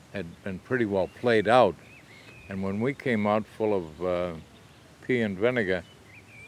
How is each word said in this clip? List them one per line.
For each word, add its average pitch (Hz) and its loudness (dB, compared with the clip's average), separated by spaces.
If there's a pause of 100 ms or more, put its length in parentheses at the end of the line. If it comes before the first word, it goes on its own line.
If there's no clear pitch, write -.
(120)
had 95 -8 (160)
been 95 -8
pretty 123 0
well 95 0 (120)
played 110 2
out. 107 6 (720)
And 98 -6
when 98 -4
we 135 -2
came 110 0
out 107 2
full 107 -2
of, 80 -6
uh, 90 -2 (720)
pea 123 0
and 101 -4
vinegar, 101 0 (640)